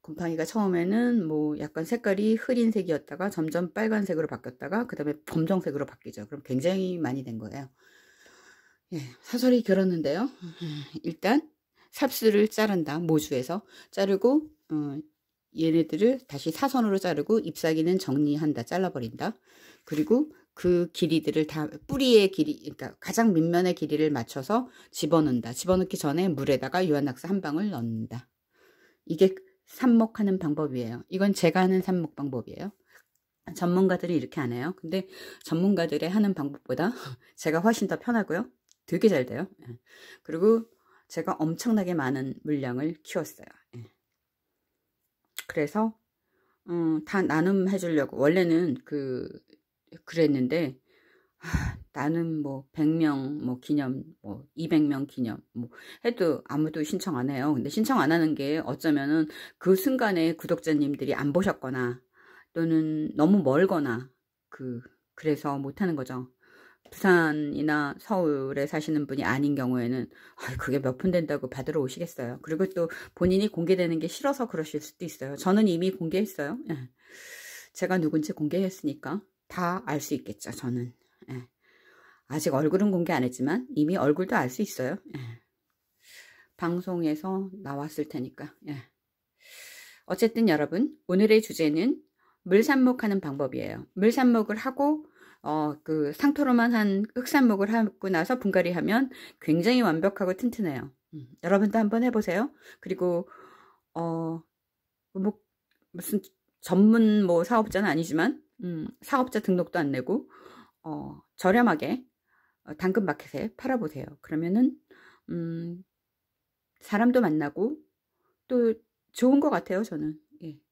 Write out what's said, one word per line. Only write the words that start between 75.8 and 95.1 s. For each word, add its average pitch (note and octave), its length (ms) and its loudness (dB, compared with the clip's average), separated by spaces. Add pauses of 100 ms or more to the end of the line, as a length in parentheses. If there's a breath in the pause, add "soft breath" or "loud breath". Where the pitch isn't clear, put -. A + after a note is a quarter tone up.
공개했어요. F3+ 680 -4 (120)
예. C3 200 -8 (840 loud breath)
제가 F#3 260 -2
누군지 D#3 340 0
공개했으니까 D#3+ 920 -4 (260)
다 F3+ 380 -4
알 C#3+ 140 -2
수 - 140 -6
있겠죠, - 360 -10
저는. B2 420 -6 (380)
예. B2+ 180 -12 (800 soft breath)
아직 D3+ 260 -2
얼굴은 E3 360 2
공개 F3 240 0
안 B2+ 100 0
했지만 B2+ 500 -2
이미 D3+ 220 2
얼굴도 D#3+ 400 2
알 C3 140 0
수 - 120 -8
있어요. C#3 340 -6 (200)
예. C3+ 40 -8 (1400 loud breath)
방송에서 F3+ 960 -2 (120)
나왔을 D3 460 -6
테니까. C#3 460 -10 (140)
예. D3 80 -8 (1300 loud breath)
어쨌든 A3+ 420 2
여러분, D#3+ 480 0 (100)
오늘의 G#3+ 360 6
주제는 E3 580 0 (420)
물 G3 200 4
삽목하는 B3 580 2
방법이에요. C#3 760 -6
물 G#3 180 4
삽목을 A#3 440 4
하고, C#4+ 500 0 (360 loud breath)